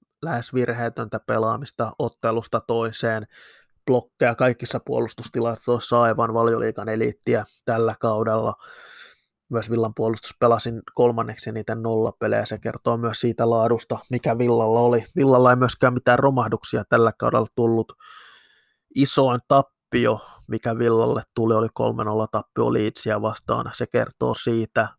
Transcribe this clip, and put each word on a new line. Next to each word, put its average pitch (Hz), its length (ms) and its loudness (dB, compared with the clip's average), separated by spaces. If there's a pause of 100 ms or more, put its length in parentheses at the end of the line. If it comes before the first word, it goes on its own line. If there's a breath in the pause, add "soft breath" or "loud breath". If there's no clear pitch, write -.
(240)
lähes 143 320 -6
virheetöntä 117 720 -4
pelaamista 113 720 -4
ottelusta 113 640 -4
toiseen. 113 680 -4 (600 soft breath)
Blokkeja 123 480 0
kaikissa 123 460 -2
puolustustilastoissa, 120 1200 -2
aivan 113 320 2
Valioliigan 113 540 0
eliittiä 110 560 -2 (200)
tällä 113 360 0
kaudella. 110 540 0 (960 loud breath)
Myös 110 220 -4
Villan 113 240 -2
puolustus - 460 -4
pelasi 117 300 2 (240)
kolmanneksi 117 560 0
eniten 110 320 -8
nollapelejä. 110 640 -2
Se 107 120 -8
kertoo 113 380 -4
myös 117 240 -6
siitä 117 300 0
laadusta, 113 480 0 (120)
mikä 120 280 -2
Villalla 117 420 2
oli. 120 240 4 (120)
Villalla 127 340 6
ei 123 60 6
myöskään 127 380 2
mitään 123 240 2
romahduksia 117 720 0
tällä 117 300 4
kaudella 117 360 0
tullut. 113 380 0 (1000 loud breath)
Isoin 131 540 2
tappio 117 720 0 (280 loud breath)
mikä 113 300 -4
Villalle 117 440 2 (120)
tuli, 113 200 2
oli 110 200 2
kolme 117 300 -2
nolla 107 220 -2
tappio 113 460 -2
Leedsiä 110 500 -2
vastaan. 120 500 -4
Se 117 140 -6
kertoo 120 480 -2
siitä 113 540 -2 (100)